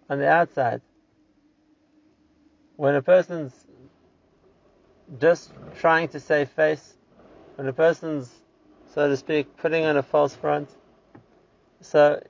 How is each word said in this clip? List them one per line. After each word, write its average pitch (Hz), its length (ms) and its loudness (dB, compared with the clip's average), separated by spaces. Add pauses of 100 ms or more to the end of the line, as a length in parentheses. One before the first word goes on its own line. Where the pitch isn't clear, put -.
on 139 100 -4
the 143 80 0
outside, 151 540 0 (1900)
when 143 200 0
a 139 60 0
person's 175 520 0 (1600)
just 165 360 0 (260)
trying 165 300 0
to 143 100 -14
save 147 300 -2
face, 156 480 -4 (580)
when 139 120 -10
a 131 60 -6
person's, 156 560 -2 (640)
so 147 140 0
to 139 80 0
speak, 147 400 -4
putting 160 300 -2
on 151 100 0
a 139 80 0
false 147 320 -2
front, 147 340 -6 (1120)
so 147 480 2